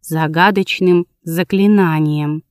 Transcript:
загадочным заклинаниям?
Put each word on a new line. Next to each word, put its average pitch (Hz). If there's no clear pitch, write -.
загадочным 175
заклинаниям? 165